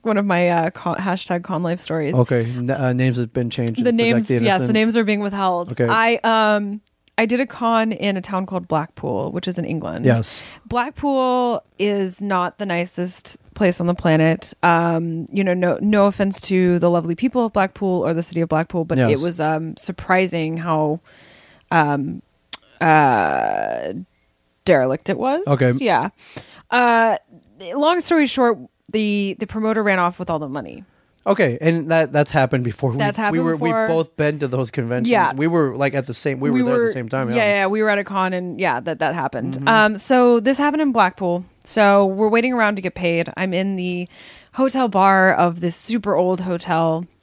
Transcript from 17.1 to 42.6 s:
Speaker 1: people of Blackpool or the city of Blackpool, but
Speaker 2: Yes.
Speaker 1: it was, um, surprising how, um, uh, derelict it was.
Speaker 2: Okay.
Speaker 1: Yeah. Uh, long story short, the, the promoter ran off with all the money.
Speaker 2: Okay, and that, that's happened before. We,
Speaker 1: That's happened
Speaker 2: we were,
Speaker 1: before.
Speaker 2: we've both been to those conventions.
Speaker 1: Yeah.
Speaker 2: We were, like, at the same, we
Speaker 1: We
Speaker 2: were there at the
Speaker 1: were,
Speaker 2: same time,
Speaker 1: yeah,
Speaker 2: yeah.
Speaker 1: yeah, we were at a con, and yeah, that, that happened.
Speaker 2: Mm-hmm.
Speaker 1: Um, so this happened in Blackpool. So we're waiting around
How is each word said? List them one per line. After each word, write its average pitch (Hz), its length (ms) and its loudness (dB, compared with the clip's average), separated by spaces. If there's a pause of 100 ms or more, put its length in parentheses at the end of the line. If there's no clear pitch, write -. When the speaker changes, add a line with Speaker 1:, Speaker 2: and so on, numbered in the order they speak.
Speaker 1:
people 240 300 0
of 220 80 -6
Blackpool 185 520 0
or 160 80 0
the 170 100 -2
city 170 180 -4
of 165 80 -2
Blackpool, 165 360 -2
but 160 120 -2
Speaker 2:
Yes. 127 140 4
Speaker 1:
it 143 120 0
was, 175 160 -4
um, 160 380 -2
surprising 170 800 -2
how, 160 420 -2 (720)
um, 147 500 0 (600)
uh, 71 1120 2 (720)
derelict 135 440 2
it 156 80 -2
was. 285 300 -2
Speaker 2:
Okay. 131 320 2
Speaker 1:
Yeah. 190 300 0 (640)
Uh, 233 460 2 (580)
long 311 260 2
story 311 260 2
short, 240 300 0 (340)
the, 202 480 0
the 208 80 -8
promoter 220 360 -2
ran 190 160 2
off 175 200 0
with 185 100 -10
all 160 100 -2
the 147 100 -8
money. 110 340 -10 (440)
Speaker 2:
Okay, 180 320 2
and 160 300 0
that, 160 220 2
that's 147 180 2
happened 131 340 0
before. 120 280 -4
We, 120 60 -4
Speaker 1:
That's 202 200 -2
happened 208 240 0
Speaker 2:
we - 20 0
were, 165 140 0
Speaker 1:
before. 160 240 0
Speaker 2:
we've 220 60 0
both 165 280 -2
been 151 240 0
to 143 80 -2
those 127 220 -2
conventions. 123 400 -2
Speaker 1:
Yeah. 190 240 4
Speaker 2:
We 143 140 0
were, 156 280 2
like, 139 200 0
at 131 100 -2
the - 80 -10
same, 135 260 -4
we 139 120 0
Speaker 1:
We 254 100 2
Speaker 2:
were 247 60 2
there 247 80 2
at - 20 2
the 233 80 2
Speaker 1:
were, 226 60 0
Speaker 2:
same 120 180 -6
time, - 200 -2
Speaker 1:
yeah, 233 60 -2
Speaker 2:
yeah. 226 120 2 (140)
Speaker 1:
yeah, 190 40 2
we 208 160 0
were 214 80 2
at 202 80 2
a 196 60 -2
con, 190 300 -2
and 180 260 -6
yeah, 147 200 0
that, 156 200 -6
that 156 160 0
happened. 131 400 -4
Speaker 2:
Mm-hmm. 135 120 -2
Speaker 1:
Um, 214 300 4
so 240 420 4
this 262 200 0
happened 294 240 0
in 277 80 2
Blackpool. 185 520 0 (200)
So 202 420 4
we're 196 240 0
waiting 233 240 2
around 214 220 0